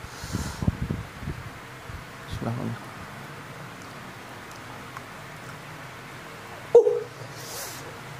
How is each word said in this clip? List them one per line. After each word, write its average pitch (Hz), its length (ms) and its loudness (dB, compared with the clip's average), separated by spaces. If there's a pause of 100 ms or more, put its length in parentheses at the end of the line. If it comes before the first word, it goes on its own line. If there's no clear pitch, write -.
(2250)
Bismillahirrahmanirrahim. 117 480 0 (4000)
Uh. 466 160 12 (1300)